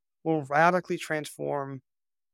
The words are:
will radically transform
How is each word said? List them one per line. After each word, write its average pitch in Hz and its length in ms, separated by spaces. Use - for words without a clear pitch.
will 160 200
radically 170 540
transform 143 840